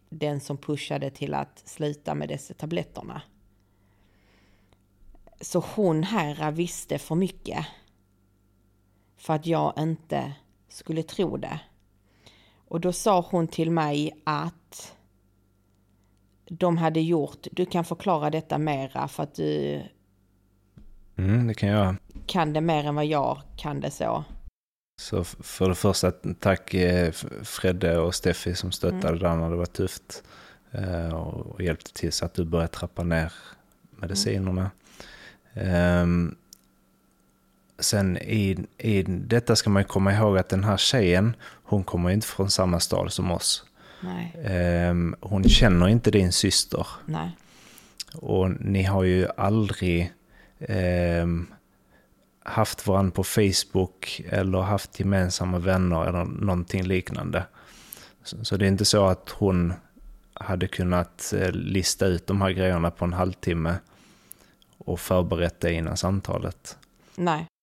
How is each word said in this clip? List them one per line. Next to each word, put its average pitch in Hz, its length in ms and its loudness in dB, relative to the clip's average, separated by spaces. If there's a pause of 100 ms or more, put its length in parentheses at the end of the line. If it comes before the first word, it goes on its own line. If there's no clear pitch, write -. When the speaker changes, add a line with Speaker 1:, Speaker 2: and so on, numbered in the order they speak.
Speaker 1:
den 147 300 -4
som 139 180 -8
pushade 143 520 -6
till 143 240 -8
att 143 320 -8
sluta 147 500 -8
med 147 140 -6
dessa 143 240 -12
tabletterna. 156 680 -10 (2250)
Så 170 220 -4 (120)
hon 165 280 2
här 156 480 -2
visste 165 460 -6
för - 180 -6
mycket - 500 -4 (1500)
för - 160 -4
att 151 120 -2
jag 156 320 0
inte 147 560 -4 (340)
skulle - 360 -6
tro - 340 -4
det. - 220 -10 (1080)
Och 170 140 -6
då 180 120 0
sa 185 360 4
hon 170 180 0
till 165 240 -2
mig 151 400 0 (120)
att - 720 -8 (1500)
de 170 320 0
hade 160 240 2
gjort, 160 500 0
du 180 140 -2
kan 175 200 -2
förklara 165 440 -2
detta 156 280 -2
mera 139 500 -4
för 151 160 -8
att 143 120 -10
du 147 460 -4 (1300)
Speaker 2:
Mm, 110 320 2
det 110 60 -2
kan 104 160 0
jag. 101 260 4 (300)
Speaker 1:
kan 156 280 0
det 156 80 0
mer 156 240 0
än 147 100 -2
vad 151 100 0
jag 139 360 -2 (160)
kan 143 220 -6
det 143 120 -6
så. 127 320 -4 (800)
Speaker 2:
Så 95 200 -4
f-, - 180 -8
för - 300 -2
det 90 60 2
första, 92 360 2 (280)
tack, - 340 0
eh, 90 340 4
f-, - 180 -6 (180)
Fredde 87 540 0
och 85 180 0
Steffi 90 400 -2
som 90 160 -4
stöttade 90 360 -2
Speaker 1:
Mm. 85 120 0
Speaker 2:
där 85 160 2
när 82 140 0
det 85 60 -2
var 87 100 -2
tufft, - 580 -6 (480)
eh, 87 420 -4
och, 82 320 -6
och - 160 -10
hjälpte 85 320 -4
till 85 180 -4
så - 140 -4
att 85 80 -6
du 90 120 -2
började 82 280 0
trappa - 300 -8
ner 82 300 0 (580)
medicinerna. 95 800 -2 (840)
Speaker 1:
Mm. 92 220 0
Speaker 2:
Ehm, 87 600 2 (1400)
sen 98 380 2
i, 98 480 0 (120)
i 101 260 2
detta 95 520 2
ska - 140 2
man 98 120 6
ju 98 60 0
komma 98 260 2
ihåg 104 240 6
att 92 120 2
den 95 140 2
här 101 140 2
tjejen, 101 580 4 (280)
hon 101 200 0
kommer 87 260 0
ju 95 60 4
inte 107 120 0
från 98 240 -2
samma 90 280 2
stad 90 340 0
som 95 180 -2
oss. - 340 -2 (360)
Speaker 1:
Nej. 180 420 -8
Speaker 2:
Ehm, 87 800 2
hon 95 220 0
känner 90 440 8
inte 113 240 6
din 95 200 6
syster. - 560 0 (180)
Speaker 1:
Nej. 160 320 -6 (800)
Speaker 2:
Och 92 360 2
ni 98 320 0
har 95 200 2
ju 92 240 4 (100)
aldrig, 95 760 0 (460)
ehm, 87 880 0 (960)
haft - 420 -2
varann 95 240 4
på 95 120 -2
Facebook - 1080 0
eller 95 320 0
haft 98 380 -2
gemensamma 92 600 2
vänner 87 460 2
eller 87 200 0
någonting 92 580 -2
liknande. 87 600 -2 (800)
Så, - 220 -10
så 107 120 -2
det 98 80 4
är - 20 6
inte 98 180 4
så 101 200 6
att 92 240 2
hon 90 440 2 (600)
hade 92 340 -4
kunnat, 90 720 -2
eh, 92 140 0
lista 95 540 -2
ut 90 220 0
de 98 140 0
här 95 100 2
grejerna 90 400 2
på - 140 -4
en 87 80 0
halvtimme 87 640 -2 (1040)
och - 220 -6
förberett 87 600 0
det 85 140 0
innan 82 240 -2
samtalet. 90 800 -4 (380)
Speaker 1:
Nej. 165 300 -2 (180)